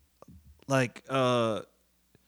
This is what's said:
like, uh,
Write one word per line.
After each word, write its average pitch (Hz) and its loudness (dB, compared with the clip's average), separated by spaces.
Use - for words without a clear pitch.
like, 131 -2
uh, 123 0